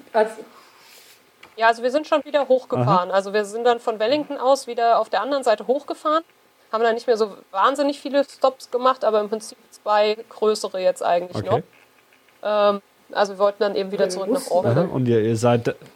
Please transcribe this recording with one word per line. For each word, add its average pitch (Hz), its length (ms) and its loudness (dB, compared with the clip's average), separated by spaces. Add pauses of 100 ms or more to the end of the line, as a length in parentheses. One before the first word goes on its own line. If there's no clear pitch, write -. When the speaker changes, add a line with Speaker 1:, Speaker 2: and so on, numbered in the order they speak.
(120)
Speaker 1:
Also 214 200 0 (1200)
Speaker 2:
Ja, 226 120 2
also 233 140 0
wir 247 80 0
sind 302 160 -2
schon 302 180 0
wieder 285 240 -2
hochgefahren. 214 600 2
Speaker 3:
Aha. 185 60 -2
Speaker 2:
Also 196 160 -2
wir 208 140 0
sind 220 180 -6
dann 240 160 2
von 220 180 -4
Wellington 285 400 -2
aus 262 280 2
wieder 233 320 2
auf 220 100 -2
der 190 140 -2
anderen 269 200 -4
Seite 220 240 0
hochgefahren, 302 560 -2 (480)
haben 226 140 -2
dann 226 100 2
nicht 233 120 -8
mehr 240 100 2
so 202 180 -2 (160)
wahnsinnig 277 500 0
viele 277 240 -2
Stops - 460 -2
gemacht, 262 340 0
aber 214 160 2
im 208 100 -4
Prinzip 214 280 -10 (120)
zwei 214 460 0 (120)
größere 214 520 -2
jetzt 185 220 0
eigentlich 175 440 -2
Speaker 3:
Okay. 185 160 0 (800)
Speaker 2:
noch. 208 340 2
Ähm, 202 60 -10 (300)
also 202 220 -2
wir 185 40 -18
wollten 202 240 0
dann 202 140 -2
eben 190 140 -4
wieder 196 140 -2
Speaker 1:
Ja, 185 60 -2
wir 180 40 -6
Speaker 2:
zurück 190 140 -6
nach 233 60 0
Speaker 1:
mussten - 200 -6
Speaker 2:
Auckland. 139 240 2
Speaker 3:
Aha, 180 160 2
und 131 140 -2
ihr, 117 140 4
ihr 113 140 0
seid 120 380 0 (220)